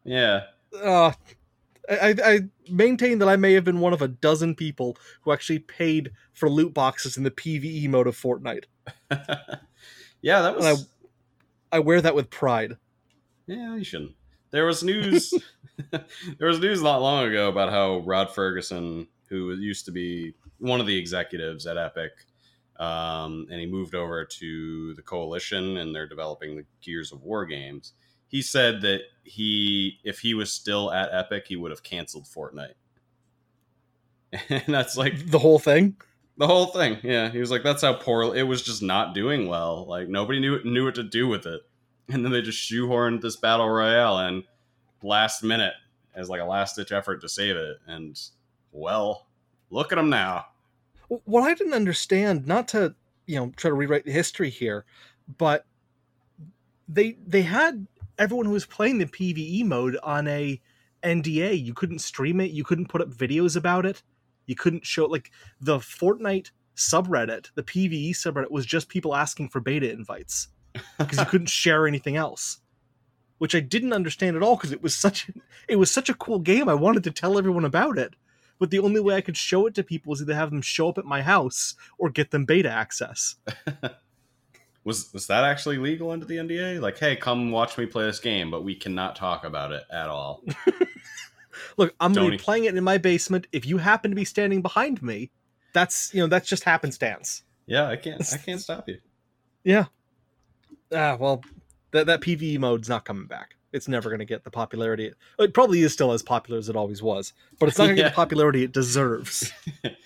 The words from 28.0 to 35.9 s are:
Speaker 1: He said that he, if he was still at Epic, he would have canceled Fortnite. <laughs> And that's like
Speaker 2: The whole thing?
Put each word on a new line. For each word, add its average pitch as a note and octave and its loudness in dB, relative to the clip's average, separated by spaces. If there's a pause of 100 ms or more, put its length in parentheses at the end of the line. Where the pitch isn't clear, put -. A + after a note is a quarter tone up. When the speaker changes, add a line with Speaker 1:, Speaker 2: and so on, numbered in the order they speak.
Speaker 1:
He C#3 -6
said A#2+ 2
that G2 0 (200)
he, G2+ -2
if G2+ -10
he A#2 -2
was G#2+ -4
still G#2 -4
at F#2 -4
Epic, F#2 -4
he F#2 -10
would E2+ -8
have D2+ -14
canceled D#2+ -12
Fortnite. C#2+ -16 (1600)
<laughs> - -10
And C3+ -2
that's C3+ 0
like C3+ -2
Speaker 2:
The D3 8
whole D#3 8
thing? F3 4 (420)